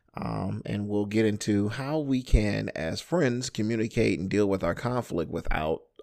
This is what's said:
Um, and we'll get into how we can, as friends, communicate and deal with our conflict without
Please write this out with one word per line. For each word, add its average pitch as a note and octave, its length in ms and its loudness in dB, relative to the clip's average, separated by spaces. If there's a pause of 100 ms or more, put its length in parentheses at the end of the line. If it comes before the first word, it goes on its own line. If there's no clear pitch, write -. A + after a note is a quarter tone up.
(160)
Um, G#2 480 -4
and G#2 240 -2
we'll G#2 180 0
get G#2+ 200 4
into G#2 440 2
how C3+ 280 -4
we C3+ 240 0
can, G#2+ 540 2
as E2 240 -4
friends, B2+ 500 0
communicate A2 720 0
and F#2+ 100 -4
deal G2+ 160 4
with F#2+ 160 0
our E2+ 140 0
conflict A#2 520 -2
without D#2 540 -2 (200)